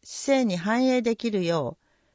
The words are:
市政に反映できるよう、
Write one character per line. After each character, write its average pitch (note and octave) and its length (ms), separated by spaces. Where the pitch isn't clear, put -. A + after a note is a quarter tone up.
市 - 280
政 C4 160
に F3+ 100
反 A3 280
映 B3+ 160
で A3+ 140
き A#3 160
る F#3+ 140
よ E3 360
う、 - 40